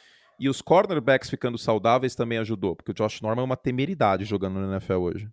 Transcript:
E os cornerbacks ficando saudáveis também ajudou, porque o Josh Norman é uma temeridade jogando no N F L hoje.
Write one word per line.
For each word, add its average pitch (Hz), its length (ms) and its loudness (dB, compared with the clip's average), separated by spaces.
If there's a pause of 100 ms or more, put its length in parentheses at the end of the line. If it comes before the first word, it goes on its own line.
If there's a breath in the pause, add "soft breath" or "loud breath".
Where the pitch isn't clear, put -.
(400 soft breath)
E 123 80 0
os 131 140 0
cornerbacks 156 680 2
ficando 120 280 -4
saudáveis 117 580 2
também 117 220 -2
ajudou, 101 360 -2
porque - 180 -8
o - 20 -6
Josh 107 260 -2
Norman 110 220 -2
é 127 40 0
uma 131 120 -2
temeridade 127 680 0
jogando 95 380 -2
no 95 60 -4
N 95 100 -2
F 95 160 -2
L 92 80 2
hoje. 90 320 -4